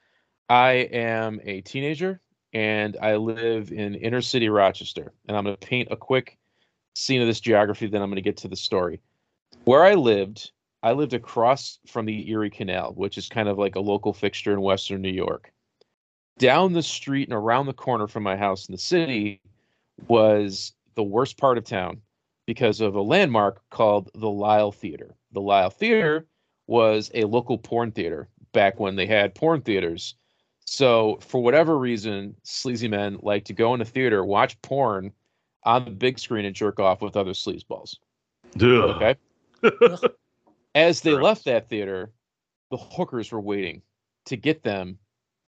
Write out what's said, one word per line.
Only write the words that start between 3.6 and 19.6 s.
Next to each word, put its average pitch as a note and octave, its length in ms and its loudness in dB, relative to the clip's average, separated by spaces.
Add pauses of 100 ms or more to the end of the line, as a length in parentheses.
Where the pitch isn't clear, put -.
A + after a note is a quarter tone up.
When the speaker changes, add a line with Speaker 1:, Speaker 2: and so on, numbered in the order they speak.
Speaker 1:
in G#2 240 -6
inner A#2+ 260 -4
city A2+ 280 -2
Rochester. G2 640 0 (140)
And G#2 100 -4
I'm G2+ 60 -4
gonna G2 140 -6
paint - 340 -6
a - 40 -8
quick - 420 -4 (580)
scene C3 260 -2
of A#2 60 2
this A2 120 0
geography, G#2 480 2
then G2+ 140 -2
I'm G2+ 80 -4
gonna G2 120 -6
get G2+ 160 -4
to - 100 -14
the F#2+ 80 -12
story. F2+ 440 -4 (640)
Where C#3+ 200 8
I G3+ 80 8
lived, A2 580 0 (300)
I - 100 2
lived C3+ 220 -2
across A#2+ 640 0 (100)
from A2+ 200 -6
the G#2+ 220 -6
Erie G#2+ 200 -2
Canal, F#2 460 -6
which G2 220 -8
is G2 120 -12
kind G#2+ 180 -2
of G2+ 120 -2
like G2 160 -2
a F#2 40 -4
local G2+ 320 -2
fixture G2+ 420 -4
in G2+ 80 -2
Western F#2+ 400 -2
New F#2+ 100 -4
York. F2 420 -6 (840)
Down D#3 340 4
the E3 100 0
street C#3 460 -6
and B2+ 80 -8
around A#2+ 300 0
the C3 60 -6
corner A2+ 340 -2
from G#2+ 160 -8
my F#2+ 120 -2
house G2 320 -2
in G2 60 -14
the F#2 60 -12
city A#2 600 -2 (680)